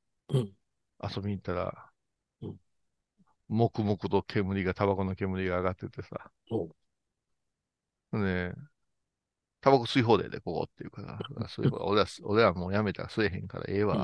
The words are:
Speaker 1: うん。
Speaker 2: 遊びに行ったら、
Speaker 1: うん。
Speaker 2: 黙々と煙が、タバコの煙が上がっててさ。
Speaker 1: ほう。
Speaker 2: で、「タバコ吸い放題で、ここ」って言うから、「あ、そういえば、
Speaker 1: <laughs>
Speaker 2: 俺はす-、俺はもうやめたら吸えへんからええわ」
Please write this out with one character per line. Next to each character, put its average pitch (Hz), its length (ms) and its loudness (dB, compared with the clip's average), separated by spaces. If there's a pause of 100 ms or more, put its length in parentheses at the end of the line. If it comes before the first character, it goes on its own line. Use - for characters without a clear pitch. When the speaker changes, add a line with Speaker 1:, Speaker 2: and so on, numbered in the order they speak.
(300)
Speaker 1:
う 139 100 2
ん。 104 140 -4 (500)
Speaker 2:
遊 101 180 -6
び 101 100 -4
に 98 60 -4
行 - 20 -10
っ - 20 -20
た 92 120 -4
ら、 90 380 -6 (500)
Speaker 1:
う - 60 -10
ん。 - 120 -14 (880)
Speaker 2:
黙 110 340 2
々 101 140 2
と 98 260 0
煙 98 400 -2
が、 92 100 0
タ 101 120 0
バ 98 100 4
コ 95 80 -2
の 95 120 -2
煙 95 320 -2
が 90 100 0
上 92 60 -2
が 92 80 0
っ 95 40 -6
て - 140 -10
て - 140 -16
さ。 - 280 -14 (180)
Speaker 1:
ほ 92 200 -4 (1400)
う。 110 100 -2
Speaker 2:
で、 90 300 -2 (1080)
「タ 139 100 6
バ 139 60 10
コ 117 60 2
吸 135 160 0
い 120 40 6
放 113 140 6
題 87 120 -2
で、 - 100 -8
こ 87 140 -6
こ」 78 100 -2
っ - 40 -8
て - 120 -16
言 - 80 -12
う - 40 -16
か - 100 -16
ら、 - 180 -12 (260)
「あ、 - 40 -14
そ - 120 -10
う - 40 4
い - 20 6
え 135 40 2
ば、 - 80 -4
Speaker 1:
<laughs> - 60 -8
Speaker 2:
俺 101 140 4
は 117 80 4
す-、 - 160 -14
俺 107 200 4
は 95 100 6
も 90 140 -4
う 95 60 -2
や 107 100 2
め 95 100 0
た 90 100 -8
ら 92 60 -10
吸 113 140 0
え 95 60 2
へ 92 80 -6
ん 98 100 -8
か - 120 -10
ら - 80 -8
え 98 120 -2
え 104 40 2
わ」 95 200 2